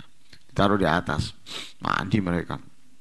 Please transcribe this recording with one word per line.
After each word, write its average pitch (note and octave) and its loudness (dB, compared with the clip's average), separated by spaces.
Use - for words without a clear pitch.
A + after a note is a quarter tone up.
ditaruh G2 4
di F#2 6
atas. D#2+ 2
Mandi F#2+ 2
mereka. E2+ 0